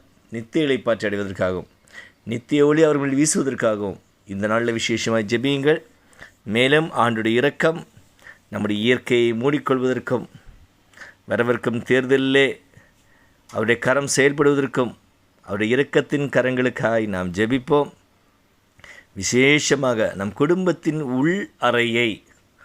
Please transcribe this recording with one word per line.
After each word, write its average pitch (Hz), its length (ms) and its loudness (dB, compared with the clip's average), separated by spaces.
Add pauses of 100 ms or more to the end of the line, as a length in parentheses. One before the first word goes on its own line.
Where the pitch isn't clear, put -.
(280)
நித்திய 117 360 -4
இளைப்பாற்றி 113 420 -2
அடைவதற்காகவும், 98 600 -4 (560)
நித்திய 143 440 0
ஒளி 151 160 4
அவர்கள் 139 340 2
வீசுவதற்காகவும் 123 840 -2 (280)
இந்த 98 200 -4
நாளில் 117 280 0
விசேஷமாய் 113 540 -2
ஜெபியுங்கள். 139 540 0 (600)
மேலும் 135 500 2
ஆண்டுடைய 113 420 0
இரக்கம் 151 520 -2 (640)
நம்முடைய 104 340 -4
இயற்கையை 120 500 2
மூடிக்கொள்வதற்கும், 127 920 -2 (1000)
வரவிருக்கும் 117 580 -2
தேர்தலிலே 135 800 2 (880)
அவருடைய 110 320 -2
கரம் 135 360 0
செயல்படுவதற்கும், 139 800 2 (460)
அவருடைய 107 340 -2
இரக்கத்தின் 143 520 0
கரங்களுக்காய் 123 760 0
நாம் 92 260 -4
ஜெபிப்போம். 127 580 0 (1200)
விசேஷமாக 127 1000 2
நம் 98 180 -6
குடும்பத்தின் 160 680 0
உள் 151 580 -2
அறையை, 117 640 0 (420)